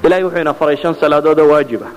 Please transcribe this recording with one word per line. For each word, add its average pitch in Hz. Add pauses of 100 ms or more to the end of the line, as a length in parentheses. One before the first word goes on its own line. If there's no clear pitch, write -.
Ilaahay 185
wuxuu 175
ina 151
faray 147
shan 165
salaadood 151
oo 151
waajib 131
ah. -